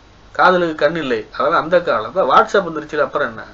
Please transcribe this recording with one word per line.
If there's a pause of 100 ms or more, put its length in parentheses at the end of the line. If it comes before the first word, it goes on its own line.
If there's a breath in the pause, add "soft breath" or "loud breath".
(320)
காதலுக்கு
கண்
இல்லை,
அதெல்லாம்
அந்த
காலம்.
இப்ப
WhatsApp
வந்துருச்சுல,
அப்புறம்
என்ன? (100)